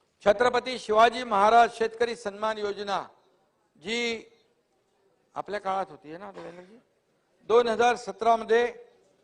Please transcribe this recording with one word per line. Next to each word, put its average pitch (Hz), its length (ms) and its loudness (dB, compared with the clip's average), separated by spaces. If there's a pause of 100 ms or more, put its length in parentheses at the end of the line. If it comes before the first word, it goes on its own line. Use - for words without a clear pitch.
(260)
छत्रपती 247 520 0
शिवाजी 226 440 2
महाराज 226 460 4 (100)
शेतकरी 226 380 -4
सन्मान 214 420 -6
योजना 202 440 -6 (760)
जी 226 540 -6 (1040)
आपल्या 196 260 -10
काळात 190 300 -6
होती, 147 220 -20
है 165 60 -16
ना 202 120 -18
देवेंद्रजी? 180 480 -20 (680)
दोन 233 200 4
हजार 233 280 2
सतरा 226 400 0
मध्ये, 220 280 2 (600)